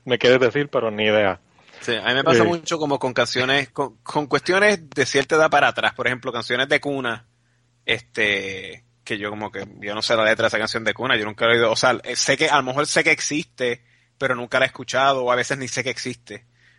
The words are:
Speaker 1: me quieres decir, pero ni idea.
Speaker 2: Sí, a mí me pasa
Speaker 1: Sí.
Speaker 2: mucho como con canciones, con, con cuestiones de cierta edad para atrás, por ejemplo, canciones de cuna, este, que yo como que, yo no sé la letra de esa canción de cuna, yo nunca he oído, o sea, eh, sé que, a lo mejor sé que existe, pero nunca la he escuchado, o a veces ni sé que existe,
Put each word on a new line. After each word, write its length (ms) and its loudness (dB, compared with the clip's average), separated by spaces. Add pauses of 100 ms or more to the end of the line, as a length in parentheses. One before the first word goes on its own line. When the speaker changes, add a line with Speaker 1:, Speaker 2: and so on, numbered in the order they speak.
Speaker 1:
me 140 0
quieres 220 6
decir, 280 2
pero 220 -2
ni 140 -2
idea. 340 2 (420)
Speaker 2:
Sí, 140 -4
a 140 -4
mí 60 2
me 100 2
pasa 180 6
Speaker 1:
Sí. 60 4
Speaker 2:
mucho 280 -2
como 220 -2
con 160 -4
canciones, 560 0
con, 320 -6
con 240 -4
cuestiones 640 2
de 160 0
cierta 300 0
edad 120 6
para 200 4
atrás, 260 0
por 140 -4
ejemplo, 240 -4
canciones 360 -2
de 120 2
cuna, 480 -6 (580)
este, 1000 -4 (200)
que 120 -6
yo 140 -6
como 220 -10
que, 120 -10 (160)
yo 140 -8
no 80 -6
sé 140 0
la 80 2
letra 200 2
de 40 4
esa 100 -2
canción 240 -4
de 100 -2
cuna, 240 -2
yo 80 -2
nunca 220 -4
he 40 4
oído, 200 4
o 60 0
sea, 160 4 (100)
eh, 140 -10
sé 200 0
que, 120 0
a 80 2
lo 80 2
mejor 240 -2
sé 160 0
que 80 4
existe, 720 -4 (340)
pero 160 -2
nunca 240 -2
la 60 2
he 40 2
escuchado, 560 0
o 80 2
a 40 2
veces 200 -2
ni 120 -8
sé 160 -4
que 60 -4
existe, 560 -12 (320)